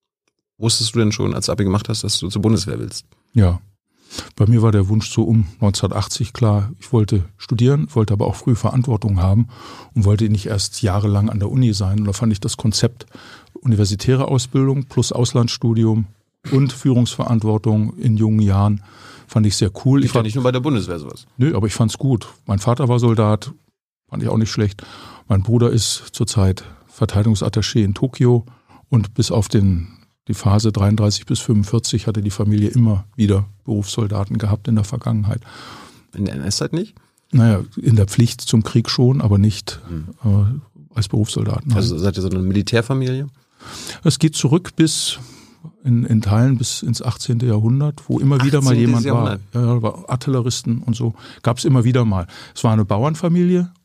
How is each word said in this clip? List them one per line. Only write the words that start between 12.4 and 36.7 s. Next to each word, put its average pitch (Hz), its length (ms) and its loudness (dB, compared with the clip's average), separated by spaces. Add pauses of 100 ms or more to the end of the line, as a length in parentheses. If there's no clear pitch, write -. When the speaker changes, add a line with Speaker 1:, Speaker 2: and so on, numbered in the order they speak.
Speaker 2:
das - 160 -6
Konzept - 500 -2 (460)
universitäre 107 760 0
Ausbildung 135 560 0
plus - 280 -2
Auslandsstudium 113 920 0 (440)
und 135 220 2
Führungsverantwortung 110 1300 0
in 110 180 0
jungen 107 240 2
Jahren 101 420 2 (440)
fand 107 200 2
ich 101 100 0
sehr 101 140 0 (140)
cool. 135 160 4
Speaker 1:
Liegt 131 100 2
Speaker 2:
Ich - 40 0
war 123 60 2
Speaker 1:
ja 110 40 0
nicht 107 100 -4
nur 127 100 -2
bei 123 80 2
der 127 80 -2
Bundeswehr 98 380 -2
sowas. - 280 -16 (100)
Speaker 2:
Nö, 135 180 2
aber 107 120 0
ich 95 80 -4
fand's 110 240 0
gut. 131 300 0 (180)
Mein 101 120 0
Vater 120 300 0
war 120 100 2
Soldat, 110 540 2 (580)
fand - 120 -8
ich 110 60 -2
auch 101 80 -2
nicht 110 140 0
schlecht. 104 320 -4 (440)
Mein 98 160 2
Bruder 117 280 2
ist - 420 -2
zurzeit 95 520 0 (300)
Verteidigungsattaché 107 880 0
in 101 120 0
Tokio 123 500 2 (460)
und 101 240 2
bis - 160 0
auf - 180 0
den, 95 400 2 (400)
die 107 60 -4
Phase 107 360 2
dreiunddreißig 104 540 2
bis - 140 -2
fünfundvierzig 110 680 0
hatte 107 140 -4
die 101 100 -4
Familie 104 380 0
immer 113 380 2 (100)
wieder 101 300 2 (180)
Berufssoldaten 104 720 -4
gehabt 104 320 -2
in 117 60 2
der 107 100 2
Vergangenheit. 107 560 -4 (760)
Speaker 1:
In 101 120 -4
der - 80 -6
N 67 80 -8
S-Zeit 98 300 -4